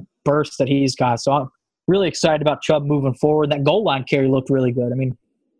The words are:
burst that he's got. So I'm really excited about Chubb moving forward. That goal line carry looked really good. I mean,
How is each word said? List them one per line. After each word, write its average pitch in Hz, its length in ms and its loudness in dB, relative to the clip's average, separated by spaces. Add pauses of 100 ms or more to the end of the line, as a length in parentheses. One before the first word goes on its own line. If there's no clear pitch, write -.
(240)
burst 147 340 0
that 131 100 0
he's 139 260 0
got. 120 260 -2
So 139 120 -2
I'm 139 160 -2 (400)
really 190 180 2
excited 156 340 0
about 147 220 -2
Chubb 151 220 0
moving 139 300 0
forward. 151 360 2
That 143 140 -2
goal 170 180 2
line 139 220 -2
carry 135 240 0
looked 131 200 0
really 131 220 0
good. 120 220 -2
I - 20 -4
mean, 127 240 -4 (420)